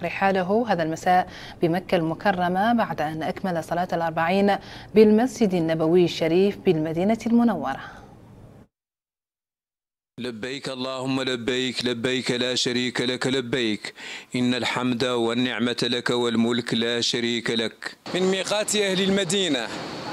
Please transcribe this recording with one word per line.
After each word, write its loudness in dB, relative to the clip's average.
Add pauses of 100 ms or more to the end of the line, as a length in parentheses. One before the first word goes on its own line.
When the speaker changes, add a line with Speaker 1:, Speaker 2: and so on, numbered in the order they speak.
Speaker 1:
رحاله 0
هذا 0
المساء 2 (320)
بمكة 0
المكرمة 0
بعد 0
أن -4
أكمل -4
صلاة -2
الأربعين 2 (400)
بالمسجد 6
النبوي 4
الشريف 2
بالمدينة 2 (100)
المنورة. 2 (2500)
Speaker 2:
لبيك -8
اللهم -2
لبيك، -2
لبيك -2
لا 0
شريك -2
لك -2
لبيك، -2 (420)
إن 2
الحمد -2
والنعمة 0
لك -2
والملك 0
لا 0
شريك -2
لك. -4 (160)
من 0
ميقات 0
أهل 0
المدينة 0 (460)